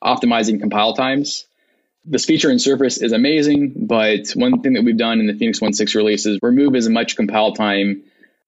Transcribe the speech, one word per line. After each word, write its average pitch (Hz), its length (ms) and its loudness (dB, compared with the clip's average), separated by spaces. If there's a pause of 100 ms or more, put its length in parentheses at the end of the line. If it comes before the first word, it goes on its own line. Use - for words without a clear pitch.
optimizing 113 580 0
compile 104 320 -2
times. 135 540 -4 (580)
This 143 220 -4
feature 160 240 2
in 123 80 4
Surface 131 400 0
is 113 140 -2
amazing, 143 600 2 (140)
but 107 460 0
one 123 280 0
thing 131 140 0
that 107 80 0
we've 117 160 2
done 113 200 0
in 107 100 0
the 104 60 -2
Phoenix 113 280 -2
one 107 100 0
six 104 220 -2
release 107 320 0
is 104 160 -2
remove 131 320 2
as 117 160 0
much 117 260 -2
compile 107 360 0
time, 101 500 -2 (460)